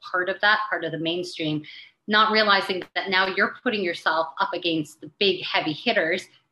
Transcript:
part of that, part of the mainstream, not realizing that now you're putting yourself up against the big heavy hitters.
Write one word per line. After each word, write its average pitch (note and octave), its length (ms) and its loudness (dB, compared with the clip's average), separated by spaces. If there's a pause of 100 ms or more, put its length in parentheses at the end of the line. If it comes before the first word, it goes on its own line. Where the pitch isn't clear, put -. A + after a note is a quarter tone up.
part F3+ 200 -2
of F#3+ 120 -4
that, G#3 180 4 (100)
part E3+ 160 -4
of D#3 80 -4
the D#3+ 60 -6
mainstream, D#3+ 640 -4 (440)
not G#3+ 240 4
realizing G3 520 2 (120)
that F#3 140 -4
now F#3+ 180 2
you're G3 360 0
putting G#3 200 0
yourself E3 440 0 (120)
up - 140 0
against D#3+ 480 -4
the D3+ 180 -16
big F#3+ 240 2
heavy - 300 -2
hitters. G3 520 0 (260)